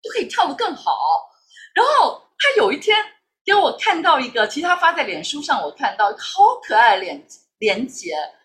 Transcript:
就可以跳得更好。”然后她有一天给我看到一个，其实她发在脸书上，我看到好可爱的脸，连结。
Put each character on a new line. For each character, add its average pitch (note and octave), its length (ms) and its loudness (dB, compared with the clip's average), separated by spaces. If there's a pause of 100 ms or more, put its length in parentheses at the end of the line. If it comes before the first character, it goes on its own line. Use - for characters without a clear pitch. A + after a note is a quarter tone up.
就 A#4+ 80 -16
可 A#4+ 100 -4
以 C#4 60 -4
跳 - 200 0
得 C#4 80 -6
更 G4+ 200 -4
好。” - 180 -4 (800)
然 A4 100 4
后 C5 380 2 (160)
她 C#5 200 2
有 - 120 4
一 D4 80 -2
天 G#4+ 180 2 (480)
给 G4 100 2
我 F4+ 240 2
看 F4 220 0
到 D#4+ 200 2
一 B3 80 -6
个， A3+ 180 0
其 - 140 -8
实 E4+ 60 -4
她 F4+ 100 2
发 E4+ 160 2
在 E4 100 -4
脸 F3 220 -6
书 D4 180 -8
上， C4 200 -2
我 - 100 -6
看 G#3 240 -4
到 G3+ 140 0
好 - 520 2
可 - 140 -2
爱 A3+ 200 6
的 F#3 60 -4
脸， D3 240 -10 (320)
连 G#3+ 300 -2
结。 D#3+ 260 -12 (300)